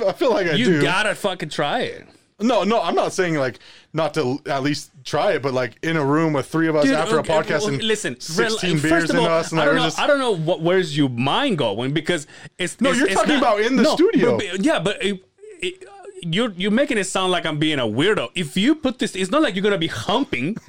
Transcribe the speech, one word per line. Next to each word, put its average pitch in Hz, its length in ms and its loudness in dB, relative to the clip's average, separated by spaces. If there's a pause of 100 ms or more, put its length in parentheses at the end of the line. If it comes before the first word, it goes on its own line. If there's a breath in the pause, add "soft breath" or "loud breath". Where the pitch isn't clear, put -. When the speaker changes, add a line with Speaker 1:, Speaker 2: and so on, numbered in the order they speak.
Speaker 1:
I 190 60 2
feel 277 180 0
like 202 160 0
I 160 60 0
Speaker 2:
You 202 120 2
Speaker 1:
do. 160 160 4
Speaker 2:
gotta 185 340 0
fucking 180 340 -4
try 165 320 -2
it. 98 240 -8 (360)
Speaker 1:
No, 220 220 2
no, 208 180 2
I'm 170 140 -2
not 185 180 0
saying, 175 220 0
like, 131 240 -2 (340 loud breath)
not 151 220 -2
to 156 60 0
l-, 131 240 -2
at 139 180 -2
least 147 280 -4 (140)
try 170 280 0
it, 151 80 -2
but, 131 120 -2
like, 127 300 -2
in 165 140 0
a 147 80 0
room 156 280 2
with 135 140 -2
three 160 220 0
of 156 80 0
us 147 80 4
Speaker 2:
Dude, 135 100 4
Speaker 1:
after 156 240 0
Speaker 2:
okay, 160 140 0
Speaker 1:
a 156 100 4
podcast 160 180 -2
Speaker 2:
well, - 80 -2
Speaker 1:
and 139 140 -2
Speaker 2:
listen, 202 360 -2
Speaker 1:
sixteen 190 540 -2
Speaker 2:
rel-, 151 80 0
Speaker 1:
beers 156 100 2
Speaker 2:
first 165 220 2
of 170 60 2
Speaker 1:
in 160 60 2
Speaker 2:
all, 170 40 2
Speaker 1:
us, 165 220 0
and 160 80 0
Speaker 2:
I 156 40 2
Speaker 1:
like, 147 60 2
Speaker 2:
don't - 60 2
Speaker 1:
we're - 40 2
Speaker 2:
know, - 80 0
Speaker 1:
just 156 120 -4
Speaker 2:
I 226 80 0
don't 285 120 4
know 247 160 0
what, 160 260 -2
where's 170 360 2
your 143 120 4
mind 156 480 0
going, 123 360 -2
because 160 340 -2 (300 loud breath)
it's, 180 240 -6
Speaker 1:
No, 269 80 4
Speaker 2:
it's, 247 100 2
Speaker 1:
you're 294 80 2
Speaker 2:
it's 381 80 0
Speaker 1:
talking 330 200 2
Speaker 2:
not, 254 80 2
Speaker 1:
about 214 180 2
in 233 160 0
the 208 60 6
Speaker 2:
no, 285 120 4
Speaker 1:
studio. 254 420 4
Speaker 2:
but, - 140 -4
but, 190 140 -2
yeah, 294 140 2
but 180 240 -4
it, 196 180 -2 (400)
it, 359 220 -8 (380)
you're, 202 300 -2
you're 185 200 -4
making 254 260 2
it 190 80 0
sound 185 260 -2
like 170 140 -2
I'm 156 140 -2
being 151 200 0
a 123 80 0
weirdo. 143 480 0
If 175 220 -6
you 247 180 4
put 262 240 -4
this, - 160 -4
it's 185 160 -4
not 285 100 2
like 240 140 0
you're 190 80 -2
gonna 202 140 2
be 165 100 -2
humping. 175 680 -2 (120)